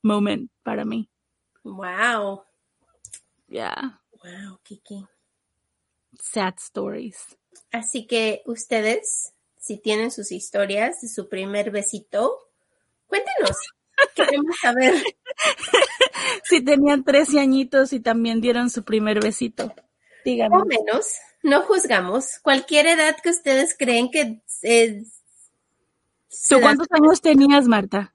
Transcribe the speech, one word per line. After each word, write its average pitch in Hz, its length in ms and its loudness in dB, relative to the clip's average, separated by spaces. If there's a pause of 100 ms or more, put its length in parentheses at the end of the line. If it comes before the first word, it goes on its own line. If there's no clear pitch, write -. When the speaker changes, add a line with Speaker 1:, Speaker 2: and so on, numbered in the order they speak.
Speaker 1:
moment 208 500 0 (120)
para 220 220 -6
mí. 220 240 -8 (540)
Speaker 2:
Wow. 196 800 -6 (1040)
Speaker 1:
Yeah. - 540 -12 (220)
Speaker 2:
Wow, 185 400 -20
Kiki. 196 420 -20 (1120)
Speaker 1:
Sad 190 380 -6
stories. 208 800 -12 (340)
Speaker 2:
Así 226 360 -8
que 220 380 -2
ustedes, 226 880 -4 (240)
si - 200 -12
tienen 220 340 -4
sus - 200 -12
historias 202 720 -4
de 233 80 -12
su 196 200 -12
primer 202 420 -6
besito, 208 760 -4 (580)
cuéntenos. 508 500 -2 (400)
Speaker 1:
<laughs> 539 180 2
Speaker 2:
Queremos 294 460 0
saber. 254 320 4 (1500)
Speaker 1:
Si 339 200 2
tenían 285 400 4
trece 285 360 4
añitos 269 540 2
y 254 60 -4
también 226 420 -2
dieron 240 280 0
su 226 140 -8
primer 214 380 0
besito, 220 520 -4 (520)
díganos. 240 380 2
Speaker 2:
O - 20 -2
menos, 226 400 -2 (380)
no 285 200 4
juzgamos. 226 760 0
Cualquier 294 460 2
edad 320 340 2
que 349 80 0
ustedes 294 480 0
creen 247 340 0
que, 233 300 -2 (220)
eh, 226 400 2 (1300)
se - 260 2
Speaker 1:
¿Tú 247 60 8
Speaker 2:
da. 285 60 2
Speaker 1:
cuántos 294 240 0
años 311 300 6
tenías, 285 460 6
Marta? 202 480 0